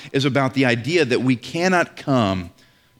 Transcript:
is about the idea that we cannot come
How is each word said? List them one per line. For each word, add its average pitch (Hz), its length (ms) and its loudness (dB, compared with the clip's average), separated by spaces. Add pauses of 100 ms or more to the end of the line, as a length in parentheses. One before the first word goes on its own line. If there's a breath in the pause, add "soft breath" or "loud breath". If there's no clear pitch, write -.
(120)
is 139 120 0
about 135 300 0
the 131 120 2
idea 131 380 2
that 123 180 0
we 127 120 2
cannot 175 640 -2
come 95 540 0 (500 soft breath)